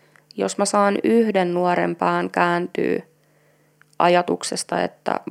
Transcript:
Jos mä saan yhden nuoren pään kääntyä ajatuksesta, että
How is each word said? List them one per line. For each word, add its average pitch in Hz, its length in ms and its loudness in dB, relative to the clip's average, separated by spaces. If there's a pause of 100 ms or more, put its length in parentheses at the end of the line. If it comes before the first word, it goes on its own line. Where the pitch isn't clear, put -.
(360)
Jos 190 220 -4
mä 202 60 0
saan 202 400 2
yhden 202 500 2
nuoren 175 420 0
pään 175 340 -2
kääntyä 175 720 0 (960)
ajatuksesta, 175 840 0
että - 380 -6 (100)